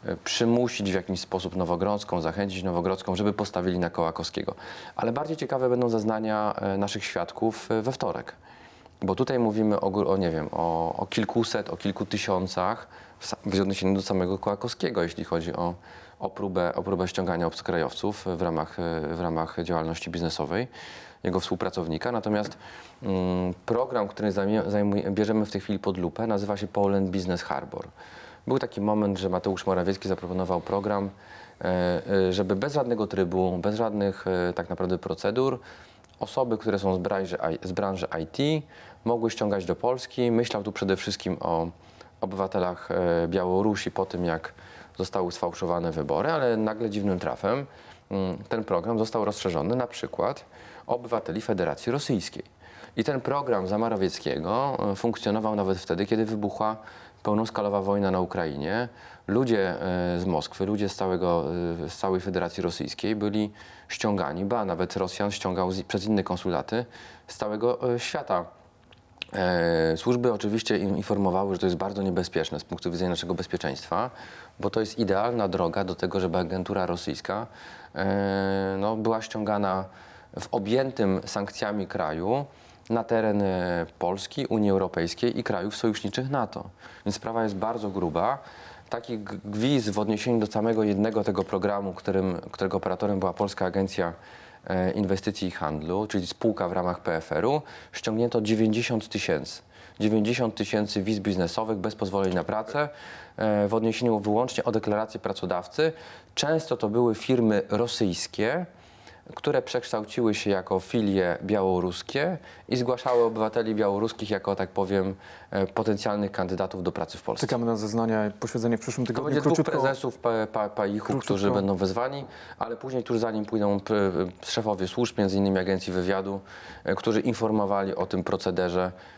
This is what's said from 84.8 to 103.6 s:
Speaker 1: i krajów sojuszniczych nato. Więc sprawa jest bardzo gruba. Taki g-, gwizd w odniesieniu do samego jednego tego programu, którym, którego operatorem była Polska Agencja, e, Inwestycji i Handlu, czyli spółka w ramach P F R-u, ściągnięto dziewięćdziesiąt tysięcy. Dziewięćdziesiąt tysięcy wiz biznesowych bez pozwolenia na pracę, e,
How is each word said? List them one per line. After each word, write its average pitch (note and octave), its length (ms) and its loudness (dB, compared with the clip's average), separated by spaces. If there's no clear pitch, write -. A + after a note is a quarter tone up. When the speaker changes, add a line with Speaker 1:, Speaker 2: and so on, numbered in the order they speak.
Speaker 1:
i - 60 -4
krajów G2+ 320 -2
sojuszniczych A2+ 540 -2
nato. B2+ 340 -2
Więc G2+ 100 0
sprawa A2+ 260 -2
jest G#2 140 0
bardzo G#2+ 340 -2
gruba. F2+ 480 0
Taki A#2 300 -6
g-, G#2 260 -8
gwizd G#2+ 460 2
w G2 80 0
odniesieniu G#2+ 420 2
do G#2+ 60 2
samego A2 360 2
jednego G#2+ 420 4
tego G2 200 2
programu, G2+ 480 0
którym, F#2 480 0
którego G2 260 -2
operatorem G2 440 0
była F#2 120 2
Polska G2 340 -2
Agencja, F#2 460 0
e, F#2 240 2
Inwestycji G2 580 -2
i - 20 -2
Handlu, D#2+ 560 -2
czyli F#2 200 -2
spółka - 420 0
w F3 40 -2
ramach F2+ 280 0
P E3 160 0
F - 160 -4
R-u, D3 300 2
ściągnięto A#2 480 0
dziewięćdziesiąt A2 680 2
tysięcy. - 540 -2
Dziewięćdziesiąt A2 540 2
tysięcy G#2 480 0
wiz G#2 160 0
biznesowych F#2+ 600 0
bez G#2 160 -2
pozwolenia F#2+ 400 0
na E2+ 100 2
pracę, C#3+ 440 -2
e, G#2 320 4